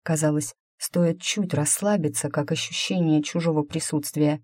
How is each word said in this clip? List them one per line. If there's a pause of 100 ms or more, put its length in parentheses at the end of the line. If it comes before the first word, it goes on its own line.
Казалось, (220)
стоит
чуть
расслабиться,
как
ощущение
чужого
присутствия